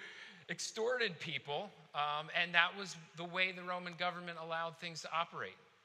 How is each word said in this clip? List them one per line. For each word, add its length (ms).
extorted 720
people, 520
um, 320
and 140
that 240
was 160
the 80
way 260
the 140
Roman 340
government 420
allowed 380
things 240
to 100
operate. 440